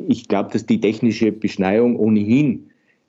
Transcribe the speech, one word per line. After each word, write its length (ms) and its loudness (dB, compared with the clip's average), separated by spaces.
ich 200 -2
glaub, 240 -2
dass 140 -6
die 160 0
technische 500 0
Beschneiung 640 0
ohnehin 760 0